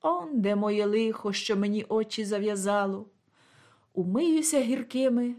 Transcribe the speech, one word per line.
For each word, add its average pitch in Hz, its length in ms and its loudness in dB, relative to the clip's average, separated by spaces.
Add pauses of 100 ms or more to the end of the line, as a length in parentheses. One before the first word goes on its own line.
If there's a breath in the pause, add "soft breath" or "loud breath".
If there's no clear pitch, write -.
«Он 320 400 0
де 202 160 2
моє 208 300 2
лихо, 214 460 0
що 202 240 -2
мені 208 320 0
очі 220 360 -2
зав'язало». 202 840 -2 (840 soft breath)
Умиюся 302 680 2
гіркими 247 800 0